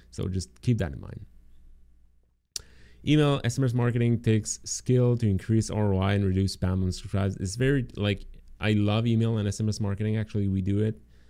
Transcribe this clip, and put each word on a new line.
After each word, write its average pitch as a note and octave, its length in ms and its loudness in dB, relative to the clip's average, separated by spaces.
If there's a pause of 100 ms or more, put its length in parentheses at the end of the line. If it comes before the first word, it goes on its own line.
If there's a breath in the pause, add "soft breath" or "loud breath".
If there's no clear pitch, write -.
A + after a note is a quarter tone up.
(120 soft breath)
So F2+ 160 -6
just F#2 340 -6
keep B2 160 0
that D#2+ 160 -4
in A#1+ 80 -12
mind. - 240 -14 (1800 loud breath)
Email, C#3+ 380 4
S A#2+ 140 -2
M C3+ 80 2
S A#2+ 80 0
marketing A#2 480 2
takes A2 420 0
skill B2 540 2
to A2+ 120 0
increase G#2+ 400 2
R G#2 240 0
O F#2+ 60 2
I G2 140 2
and G2+ 100 2
reduce F#2+ 320 0
spam F#2 280 -2
and F2+ 120 -2
subscribes. G2 420 -2
It's G2 180 -6
very, C3 300 0 (120)
like, G#2 280 -2 (360)
I G#2+ 120 4
love G#2 340 2
email A2+ 320 2
and G#2 80 0
S G2+ 120 -4
M G#2+ 80 0
S G#2+ 140 -2
marketing. G#2+ 340 -2
Actually, G#2 320 -2
we F#2+ 140 0
do G2 180 0
it, A2 220 -2 (280 soft breath)